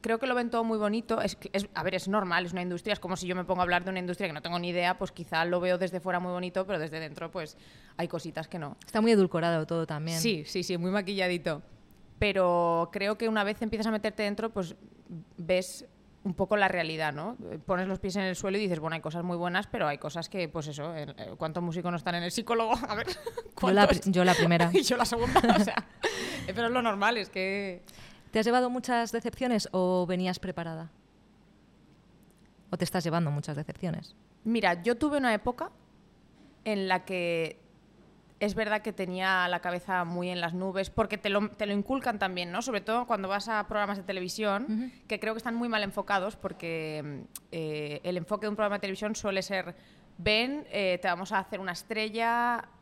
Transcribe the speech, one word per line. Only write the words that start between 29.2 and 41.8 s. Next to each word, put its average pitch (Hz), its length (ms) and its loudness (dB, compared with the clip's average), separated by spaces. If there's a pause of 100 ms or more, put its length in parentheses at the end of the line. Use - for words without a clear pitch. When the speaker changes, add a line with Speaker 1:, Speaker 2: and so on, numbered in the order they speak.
Speaker 2:
o 180 360 4
venías 180 320 0
preparada? 165 500 -8 (1800)
¿O 175 60 -6
te - 60 0
estás 175 200 -2
llevando 165 280 2
muchas 147 240 -4
decepciones? 165 600 -6 (280)
Speaker 1:
Mira, 202 380 2
yo 226 160 2
tuve 294 200 2
una 254 160 4
época 240 380 -2 (960)
en 202 220 0
la 185 180 2
que 170 540 -2 (800)
es 202 140 0
verdad 208 280 0
que 175 100 -4
tenía 185 560 0
la 175 140 0
cabeza 180 420 -2
muy 175 260 -2
en 180 120 -2
las 170 120 -2
nubes, 185 360 -2
porque 214 280 0
te 208 120 -4
lo, 202 220 2
te 220 140 -4
lo 202 80 0
inculcan 226 460 0